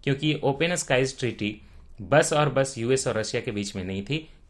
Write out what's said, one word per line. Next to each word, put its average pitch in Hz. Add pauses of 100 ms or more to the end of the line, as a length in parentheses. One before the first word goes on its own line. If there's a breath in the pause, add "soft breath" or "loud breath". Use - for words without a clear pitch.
क्योंकि 143
ओपन 151
स्काईज 131
ट्रीटी 107 (480 soft breath)
बस 143
और 147
बस 135
यूएस 127
और 110
रशिया 110
के 123
बीच 101
में 95
नहीं 95
थी, 151 (220 loud breath)